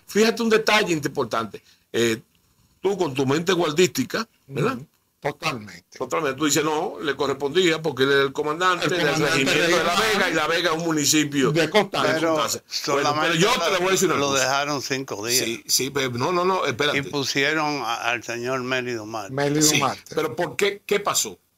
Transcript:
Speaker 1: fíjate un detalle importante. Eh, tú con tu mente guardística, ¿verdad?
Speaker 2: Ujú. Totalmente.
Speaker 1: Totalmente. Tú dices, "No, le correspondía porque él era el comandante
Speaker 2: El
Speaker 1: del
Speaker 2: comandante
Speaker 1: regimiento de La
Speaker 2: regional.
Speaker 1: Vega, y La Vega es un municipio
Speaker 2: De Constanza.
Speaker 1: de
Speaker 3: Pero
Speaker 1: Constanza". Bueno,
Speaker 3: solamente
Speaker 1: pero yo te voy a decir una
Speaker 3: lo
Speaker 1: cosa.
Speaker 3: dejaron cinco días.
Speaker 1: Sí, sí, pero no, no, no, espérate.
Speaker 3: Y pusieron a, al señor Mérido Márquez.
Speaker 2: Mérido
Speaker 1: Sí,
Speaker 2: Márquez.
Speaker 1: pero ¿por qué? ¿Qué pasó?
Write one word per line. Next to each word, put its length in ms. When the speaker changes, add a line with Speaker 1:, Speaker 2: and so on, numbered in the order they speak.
Speaker 1:
fíjate 380
un 60
detalle 440
importante. 720
Eh, 300
tú 160
con 200
tu 100
mente 280
guardística, 760
¿verdad? 300
Speaker 2:
Ujú. 120
Totalmente. 760
Speaker 1:
Totalmente. 400
Tú 80
dices, 180
"No, 380
le 140
correspondía 640
porque 220
él 80
era 100
el 100
comandante 540
Speaker 2:
El 60
Speaker 1:
del 80
Speaker 2:
comandante 320
Speaker 1:
regimiento 180
de 60
La 120
Speaker 2:
regional. 180
Speaker 1:
Vega, 160
y 60
La 120
Vega 240
es 60
un 80
municipio 640
Speaker 2:
De 160
Constanza. 460
Speaker 1:
de 60
Speaker 3:
Pero 160
Speaker 1:
Constanza". 240
Bueno, 180
Speaker 3:
solamente 180
Speaker 1:
pero 0
yo 40
te 80
voy 80
a 40
decir 180
una 100
Speaker 3:
lo 80
Speaker 1:
cosa. 160
Speaker 3:
dejaron 400
cinco 420
días. 180
Speaker 1:
Sí, 220
sí, 240
pero 220
no, 200
no, 140
no, 220
espérate. 320
Speaker 3:
Y 20
pusieron 800
a, 140
al 280
señor 380
Mérido 460
Márquez. 260
Speaker 2:
Mérido 300
Speaker 1:
Sí, 160
Speaker 2:
Márquez. 340
Speaker 1:
pero 220
¿por 200
qué? 300
¿Qué 140
pasó? 400